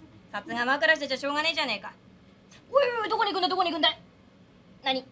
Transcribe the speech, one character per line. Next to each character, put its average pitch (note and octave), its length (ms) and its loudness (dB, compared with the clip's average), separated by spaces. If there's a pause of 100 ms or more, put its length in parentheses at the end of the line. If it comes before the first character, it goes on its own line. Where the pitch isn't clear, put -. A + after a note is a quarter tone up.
(320)
札 G#3 140 -8
が A#3 180 -4
枕 C#4+ 320 4
し - 20 -10
て C#4 80 -6
ち B3+ 60 -4
ゃ C4 60 -2
し C#4 80 -6
ょ C#4 40 -2
う D4 40 -2
が D4 80 0
ね D#4+ 100 2
え - 20 -8
じ D#4+ 60 -2
ゃ D4 60 0
ね A3+ 120 -4
え G3 40 -12
か。 G#3 100 -14 (800)
お C#5 100 6
い - 80 4
お A#4+ 40 -4
い - 80 -4
お - 20 -2
い、 G#4 60 -4
ど A4 80 0
こ A4+ 60 2
に G4+ 80 0
行 - 40 -4
く F#4+ 40 0
ん - 20 2
だ、 F4+ 60 0
ど F#4 80 -2
こ F#4 60 0
に F4 80 2
行 D#4 60 -4
く - 20 -4
ん D4+ 40 2
だ D#4+ 80 4
い？ - 80 -8 (840)
何？ C4 300 -2